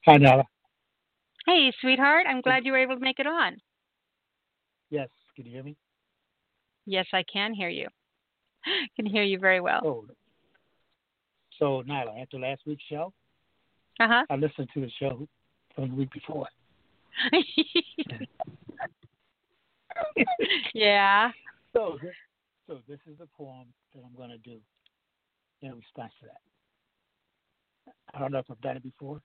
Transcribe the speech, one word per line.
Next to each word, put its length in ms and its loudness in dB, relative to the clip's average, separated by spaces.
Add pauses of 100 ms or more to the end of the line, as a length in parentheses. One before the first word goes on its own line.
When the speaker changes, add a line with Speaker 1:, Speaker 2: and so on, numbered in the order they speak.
Speaker 1:
Hi, 120 12
Nala. 280 8 (1000)
Speaker 2:
Hey, 260 4 (100)
sweetheart. 460 4
I'm 140 -4
glad 240 2
you 60 -2
were 60 2
able 180 2
to 60 -8
make 180 -4
it 80 -2
on. 300 -2 (1300)
Speaker 1:
Yes. 200 -6 (260)
Can 100 -18
you 60 -20
hear 120 -16
me? 120 -16 (1080)
Speaker 2:
Yes, 280 -2
I 180 2
can 220 -4
hear 160 -6
you. 180 -8 (800)
<gasps> 300 -6
Can 100 -6
hear 180 0
you 140 0
very 220 2
well. 240 -2
Speaker 1:
Oh. 220 -4 (1500)
So, 280 0
Nyla, 340 -8
after 180 -14
last 260 -8
week's 240 -10
show, 220 -8 (880)
Speaker 2:
Uh-huh. 300 4
Speaker 1:
I 60 -2
listened 380 -4
to 80 -6
the 180 -8
show 280 -6 (480)
from 140 -6
the 60 -8
week 180 -4
before. 340 -10 (840)
Speaker 2:
<laughs> 60 4 (3250)
Yeah. 580 4 (420)
Speaker 1:
So 280 -2
this, 120 -14 (540)
so 200 -16
this 120 -20 (120)
is 60 -20
the 100 -20 (100)
poem 300 -20 (260)
that 120 -20
I'm 120 -20
gonna 200 -20
do 200 -20 (1040)
in 80 -16
response 520 -20
to 60 -20
that. 1700 -20 (200)
I 60 -16
don't 120 -8
know 80 -6
if 100 -10
I've 120 -20
done 160 -10
it 60 -20
before. 420 -16